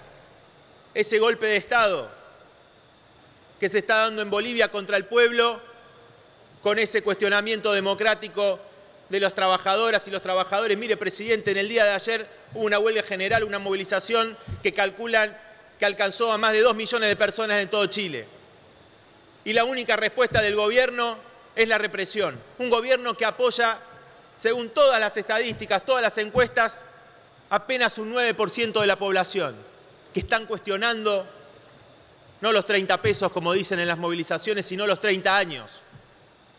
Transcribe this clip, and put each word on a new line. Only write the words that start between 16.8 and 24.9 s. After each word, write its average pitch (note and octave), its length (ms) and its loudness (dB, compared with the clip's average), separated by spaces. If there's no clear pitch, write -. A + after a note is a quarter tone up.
de G3+ 80 2
personas G#3 460 0
en F#3 80 -6
todo G#3 160 2
Chile. E3 400 -4
Y G#3 80 -6
la A#3 100 4
única A#3+ 340 -2
respuesta A3 460 0
del G#3 140 0
gobierno A#3 600 0
es A3+ 140 2
la A3 100 2
represión. F#3+ 580 -2
Un B3 100 -4
gobierno A#3+ 480 0
que A3+ 80 -2
apoya, A3+ 540 0
según A#3 340 -2
todas C4+ 280 4